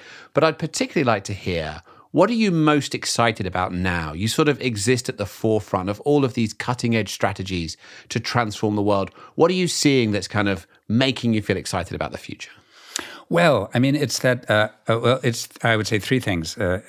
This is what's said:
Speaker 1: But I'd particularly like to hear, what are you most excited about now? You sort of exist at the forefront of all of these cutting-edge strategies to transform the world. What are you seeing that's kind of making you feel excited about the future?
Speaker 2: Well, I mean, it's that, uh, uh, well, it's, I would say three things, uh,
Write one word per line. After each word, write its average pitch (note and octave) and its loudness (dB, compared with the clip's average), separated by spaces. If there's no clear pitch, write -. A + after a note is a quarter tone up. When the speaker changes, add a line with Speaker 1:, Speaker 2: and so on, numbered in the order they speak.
Speaker 1:
But D3+ 2
I'd D#3 0
particularly E3+ -2
like A2 0
to F#2+ -8
hear, D#2+ -6
what F#3 4
are A#3+ 0
you G3+ 4
most D3+ 2
excited A#2 0
about F2+ -2
now? F2 -2
You G2 -2
sort D#3 0
of C#3 0
exist B2 0
at - -8
the G2+ -4
forefront G2+ -2
of G#2 -6
all C#3+ 4
of A#2+ -2
these A2+ -2
cutting-edge A#2 -2
strategies F#2 -4
to - -4
transform A2 -2
the G#2 0
world. G2 0
What E3 4
are F#3 0
you F3 2
seeing C3 2
that's G2+ -2
kind G#2 0
of F#2 -4
making A#2+ 2
you G#2+ 0
feel F#2+ 0
excited - -4
about C2+ -6
the - -10
future? - -16
Speaker 2:
Well, D#3+ 4
I B2 0
mean, C3+ 4
it's C#3+ -2
that, B2+ 0
uh, G#2+ 4
uh, A#2 2
well, A#2+ 2
it's, A#2+ -2
I A2+ 2
would G#2+ 0
say A2 0
three C3 0
things, E2+ -4
uh, F#2 0